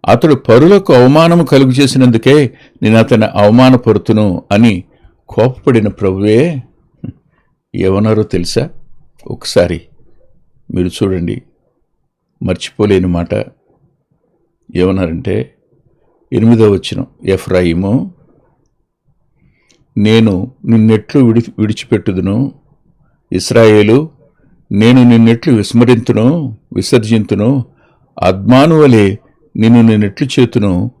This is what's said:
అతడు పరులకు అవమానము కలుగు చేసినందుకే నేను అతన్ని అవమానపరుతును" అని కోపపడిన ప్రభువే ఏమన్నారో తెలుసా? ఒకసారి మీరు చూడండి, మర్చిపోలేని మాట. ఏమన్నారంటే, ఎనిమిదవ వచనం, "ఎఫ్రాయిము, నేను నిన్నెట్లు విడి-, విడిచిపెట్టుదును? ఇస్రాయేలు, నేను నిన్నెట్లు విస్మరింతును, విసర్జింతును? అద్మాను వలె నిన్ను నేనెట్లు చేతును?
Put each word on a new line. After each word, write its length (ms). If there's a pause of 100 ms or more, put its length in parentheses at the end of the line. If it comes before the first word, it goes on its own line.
అతడు 280
పరులకు 580
అవమానము 500
కలుగు 280
చేసినందుకే 800 (280)
నేను 160
అతన్ని 300
అవమానపరుతును" 1200
అని 320 (460)
కోపపడిన 580
ప్రభువే 760 (1120)
ఏమన్నారో 480
తెలుసా? 460 (580)
ఒకసారి 540 (920)
మీరు 140
చూడండి, 540 (1040)
మర్చిపోలేని 640
మాట. 380 (1300)
ఏమన్నారంటే, 800 (800)
ఎనిమిదవ 380
వచనం, 360 (180)
"ఎఫ్రాయిము, 880 (1800)
నేను 540 (140)
నిన్నెట్లు 560
విడి-, 380
విడిచిపెట్టుదును? 920 (800)
ఇస్రాయేలు, 760 (640)
నేను 380
నిన్నెట్లు 440
విస్మరింతును, 1040 (160)
విసర్జింతును? 920 (540)
అద్మాను 600
వలె 360 (400)
నిన్ను 260
నేనెట్లు 460 (120)
చేతును? 600